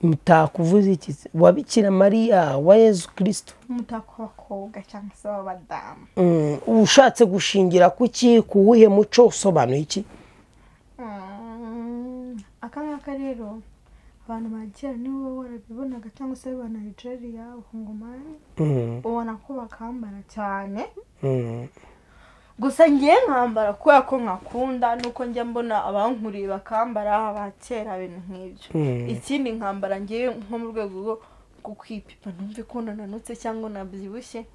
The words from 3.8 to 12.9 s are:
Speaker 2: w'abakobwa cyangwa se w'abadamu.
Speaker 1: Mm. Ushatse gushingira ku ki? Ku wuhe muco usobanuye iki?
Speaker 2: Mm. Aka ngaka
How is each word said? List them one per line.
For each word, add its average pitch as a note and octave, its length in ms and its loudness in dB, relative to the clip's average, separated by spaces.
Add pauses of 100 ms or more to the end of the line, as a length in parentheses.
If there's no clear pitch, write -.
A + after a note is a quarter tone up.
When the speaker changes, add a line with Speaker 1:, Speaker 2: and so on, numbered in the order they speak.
Speaker 2:
w'abakobwa G3+ 600 -14
cyangwa G3+ 400 -18
se G#3 60 -12
w'abadamu. F#3 760 -10 (140)
Speaker 1:
Mm. E3 400 2 (240)
Ushatse A#3+ 440 8
gushingira F#3 640 4
ku A#3+ 200 0
ki? A#3 320 6
Ku G3+ 260 4
wuhe A3 200 10
muco G#3 380 6
usobanuye C#3+ 540 2
iki? F3 240 -6 (960)
Speaker 2:
Mm. A#3 1400 -12 (240)
Aka B3 220 -12
ngaka D4 300 -10